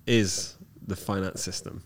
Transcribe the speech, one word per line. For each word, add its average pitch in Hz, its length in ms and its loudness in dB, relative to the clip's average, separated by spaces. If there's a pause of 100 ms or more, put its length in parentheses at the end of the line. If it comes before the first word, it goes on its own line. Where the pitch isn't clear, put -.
is 110 480 4 (320)
the 95 100 -4
finance 95 460 -2
system? - 440 -8